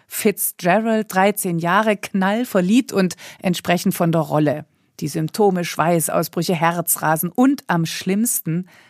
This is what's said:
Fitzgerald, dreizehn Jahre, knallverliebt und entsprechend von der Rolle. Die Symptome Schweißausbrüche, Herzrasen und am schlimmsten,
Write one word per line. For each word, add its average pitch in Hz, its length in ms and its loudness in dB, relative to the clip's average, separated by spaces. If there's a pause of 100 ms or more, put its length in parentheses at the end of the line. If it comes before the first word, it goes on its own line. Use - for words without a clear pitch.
Fitzgerald, 214 1040 0
dreizehn 190 440 2
Jahre, 202 400 2
knallverliebt 202 960 0
und 185 200 0 (260)
entsprechend 180 540 0
von 170 160 0
der 160 120 2
Rolle. 147 420 0 (360)
Die 160 60 -6
Symptome 175 580 0
Schweißausbrüche, 170 920 0
Herzrasen 165 760 0
und 269 380 2
am 165 180 0
schlimmsten, 185 840 -4 (220)